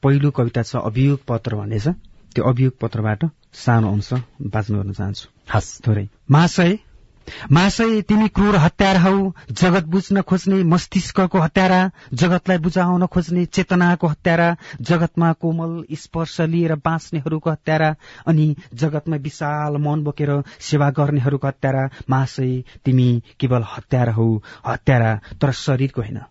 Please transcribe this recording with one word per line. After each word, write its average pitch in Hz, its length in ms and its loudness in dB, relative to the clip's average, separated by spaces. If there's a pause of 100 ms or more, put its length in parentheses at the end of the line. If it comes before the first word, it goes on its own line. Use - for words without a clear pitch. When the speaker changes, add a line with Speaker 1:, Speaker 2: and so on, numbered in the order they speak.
Speaker 1:
पहिलो 139 280 2
कविता 120 320 -2
छ, - 140 -6
अभियोग 127 520 0
पत्र 117 280 -4
भन्ने 104 220 -4
छ। 107 100 -2 (460)
त्यो - 100 -2
अभियोग 127 340 2
पत्रबाट 110 460 -4 (280)
सानो 110 400 0
अंश 104 200 -4 (280)
वाचन 104 360 -4
गर्न 98 160 -4
चाहन्छु। 98 360 -8 (260)
Speaker 2:
हस्। - 320 -2
Speaker 1:
थोरै। 101 220 0 (220)
"महाशय, 170 480 4 (760)
महाशय, 208 500 2
तिमी 214 260 2
क्रूर 202 280 2
हत्यारा 185 440 2
हौ, 190 320 2 (180)
जगत 175 340 2
बुझ्न 190 380 0
खोज्ने 190 400 0
मस्तिष्कको 180 760 0
हत्यारा, 185 520 2 (240)
जगतलाई 175 440 2
बुझाउन 180 480 0
खोज्ने 170 380 -2
चेतनाको 175 640 0
हत्यारा, 170 500 2 (240)
जगतमा 165 520 0
कोमल 165 600 -4
स्पर्श 165 480 -8
लिएर 165 340 0
बाँच्नेहरूको 160 760 -4
हत्यारा, 156 440 0 (320)
अनि 151 300 2 (180)
जगतमा 151 420 -2
विशाल 147 600 -4
मन 147 260 -2
बोकेर 143 400 -2 (180)
सेवा 143 300 0
गर्नेहरूको 139 560 0
हत्यारा। 135 420 -2 (220)
महाशय, 131 540 -2 (200)
तिमी 123 380 4 (180)
केवल 123 220 0
हत्यारा 120 500 -2
हौ, 113 300 0 (240)
हत्यारा, 113 540 0 (220)
तर 139 100 2
शरीरको 131 500 -2
होइन।" 110 160 -8 (120)